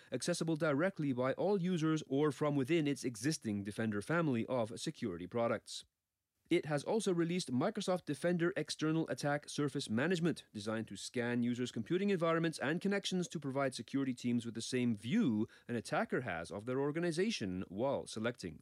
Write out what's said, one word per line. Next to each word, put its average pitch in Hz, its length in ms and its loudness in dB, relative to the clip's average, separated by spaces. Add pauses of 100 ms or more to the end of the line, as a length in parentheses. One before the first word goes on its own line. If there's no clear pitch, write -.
(140)
accessible 165 420 0
directly 151 560 2
by 127 220 2
all 196 280 2
users 160 460 2
or 143 240 4
from 147 240 0
within 147 320 4
its 143 160 0
existing 113 640 -2
Defender 104 360 -2
family 151 460 2
of 120 320 0
security 92 480 -4
products. 117 560 -2 (680)
It 165 180 2
has 147 180 0
also 202 280 2
released 170 380 0
Microsoft 185 540 0
Defender 170 500 0
External 156 540 0
Attack 143 400 -2
Surface 143 400 -2
Management, 160 640 2
designed 110 340 -4
to 101 80 -12
scan 120 480 -2
users' 120 300 0
computing 185 380 0
environments 165 480 2
and 151 200 0
connections 196 480 0
to 165 140 -8
provide 135 340 -2
security 135 380 -2
teams 120 320 0
with 110 100 -6
the 117 60 -6
same 123 340 2
view 117 540 2 (180)
an 120 80 -4
attacker 156 460 -2
has 87 280 -4
of 104 160 -8
their 127 140 -2
organization 147 880 0
while 110 400 -2
selecting 110 540 -4